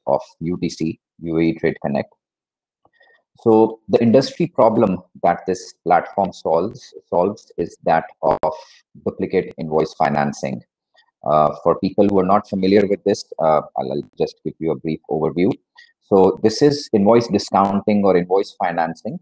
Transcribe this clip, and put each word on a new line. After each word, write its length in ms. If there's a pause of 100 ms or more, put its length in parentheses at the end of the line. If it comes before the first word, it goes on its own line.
of 140 (200)
U 160
T 100
C, 320 (220)
U 160
A 40
E 120
Trade 280
Connect. 320 (1200)
So 500
the 140
industry 460
problem 540 (220)
that 220
this 280 (120)
platform 480
solves, 600 (140)
solves 500
is 260
that 220 (160)
of 180 (640)
duplicate 520
invoice 360
financing. 680 (640)
Uh, 400
for 160
people 300
who 100
are 60
not 240
familiar 380
with 180
this, 180 (160)
uh, 220 (160)
I'll, 160
I'll 240
just 260
give 160
you 120
a 40
brief 240 (100)
overview. 420 (500)
So 400
this 220
is 280
invoice 360
discounting 760
or 140
invoice 460
financing 580